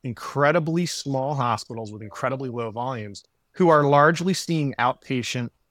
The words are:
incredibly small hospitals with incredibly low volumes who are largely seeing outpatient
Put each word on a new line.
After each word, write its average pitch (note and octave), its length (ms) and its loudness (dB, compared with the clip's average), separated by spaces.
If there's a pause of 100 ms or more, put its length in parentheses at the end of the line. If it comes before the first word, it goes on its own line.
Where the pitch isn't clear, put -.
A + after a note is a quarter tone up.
incredibly D#3 840 0
small C#3 480 -4
hospitals A2+ 580 -4
with G#2+ 120 -14
incredibly C3 460 -6
low A#2 220 -6
volumes A2+ 540 -8 (280)
who F#3 140 4
are D3+ 160 8
largely D#3 520 6
seeing D3+ 440 -2
outpatient B2 680 -2 (220)